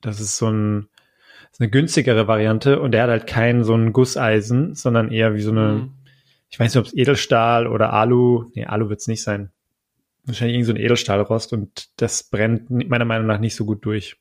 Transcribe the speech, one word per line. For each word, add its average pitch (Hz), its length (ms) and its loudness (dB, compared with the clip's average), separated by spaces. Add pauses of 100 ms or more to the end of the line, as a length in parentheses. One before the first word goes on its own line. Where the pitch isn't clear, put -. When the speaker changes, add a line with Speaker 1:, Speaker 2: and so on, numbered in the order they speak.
Speaker 1:
Das 104 200 -8
ist 107 160 -8
so 117 140 -2
ein 107 380 -2 (640)
ist - 60 -8
eine 113 100 0
günstigere 123 560 2
Variante 110 540 2
und 143 120 -2
der 110 120 4
hat 123 60 2
halt 113 180 0
kein 120 340 2
so 113 140 2
ein 113 160 2
Gusseisen, 123 800 0
sondern 117 380 0
eher 110 220 2
wie 107 60 -2
so 107 120 -2
eine, 107 160 2
Speaker 2:
Mhm. 110 220 -2 (600)
Speaker 1:
ich - 80 -20
weiß 117 160 0
nicht, 127 100 6
ob's - 120 -18
Edelstahl 120 720 2
oder 110 240 0
Alu, 120 640 2
nee, 110 120 -8
Alu 107 220 -2
wird's 104 180 -8
nicht 113 160 -4
sein. 101 280 -6 (760)
Wahrscheinlich 120 320 -4
irgend 120 100 0
so 113 60 0
ein 110 80 0
Edelstahlrost 113 720 -2
und - 380 -8 (100)
das - 240 -4
brennt 113 460 -2
ni-, 123 160 -2
meiner 120 180 0
Meinung 113 240 -2
nach 107 100 0
nicht 110 160 -2
so 113 100 -6
gut 104 200 -6
durch. 107 360 -6